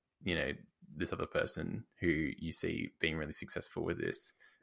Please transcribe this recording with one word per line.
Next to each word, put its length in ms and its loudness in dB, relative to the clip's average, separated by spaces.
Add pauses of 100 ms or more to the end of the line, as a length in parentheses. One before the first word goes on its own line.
(240)
you 120 2
know, 180 2 (440)
this 160 -2
other 140 0
person 580 0 (160)
who 80 4
you 440 2
see 380 0 (100)
being 160 4
really 160 0
successful 520 -2
with 160 0
this. 320 -2 (300)